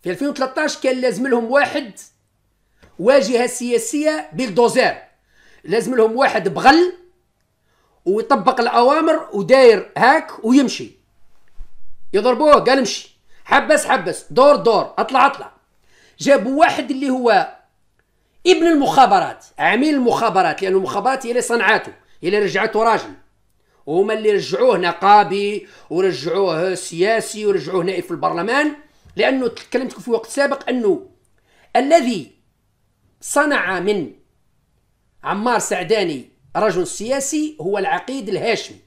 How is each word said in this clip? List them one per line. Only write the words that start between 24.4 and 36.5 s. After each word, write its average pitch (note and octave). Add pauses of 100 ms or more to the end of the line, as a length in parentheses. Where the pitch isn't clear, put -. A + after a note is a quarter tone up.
نقابي G3 (220)
ورجعوه F3
سياسي G#3+
ورجعوه F3+
نائب F3
في -
البرلمان، G3+ (420)
لأنه B3+
تكلمت -
في B3
وقت A3+
سابق C#4
أنه A#3 (680)
الذي B3+ (920)
صنع G#3
من F3+ (1120)
عمار G#3
سعداني F3+ (280)